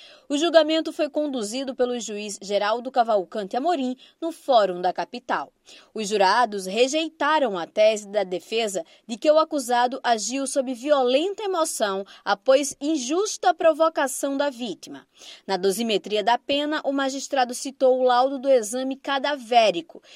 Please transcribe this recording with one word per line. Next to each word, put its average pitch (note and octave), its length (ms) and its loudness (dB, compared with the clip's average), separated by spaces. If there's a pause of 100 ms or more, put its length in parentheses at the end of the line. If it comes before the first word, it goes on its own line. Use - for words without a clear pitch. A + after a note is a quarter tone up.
(280)
O C#4+ 80 -2
julgamento D#4+ 560 4
foi D4+ 160 -2
conduzido C4+ 680 -4
pelo B3 240 -2
juiz G#3 420 -10
Geraldo G#3 500 -2
Cavalcante A3 640 -2
Amorim, C4 400 -2 (240)
no E4 120 -6
Fórum G3 500 2
da F3+ 100 0
Capital. F3 640 -6 (400)
Os G#3+ 160 -6
jurados G#3 560 2
rejeitaram C#4 920 0
a E3 100 -4
tese G#3+ 400 2
da G3+ 160 0
defesa G3+ 600 -4 (240)
de A3+ 100 -8
que D#4 120 2
o D4+ 80 6
acusado B3+ 640 0
agiu A#3+ 440 -2
sob C4 260 -4
violenta C#4+ 720 0
emoção D#4 600 -2 (200)
após C4+ 580 2
injusta D#4+ 720 -2
provocação D#4+ 840 0
da C#4+ 140 -2
vítima. A3+ 580 -10 (380)
Na G3 120 -2
dosimetria G3+ 680 0
da A#3 160 4
pena, D4 440 -2
o C#4 80 -2
magistrado C4+ 600 -2
citou B3+ 460 0
o B3+ 40 2
laudo B3+ 360 2
do C4+ 100 -2
exame B3+ 460 0
cadavérico, C4+ 1080 0 (140)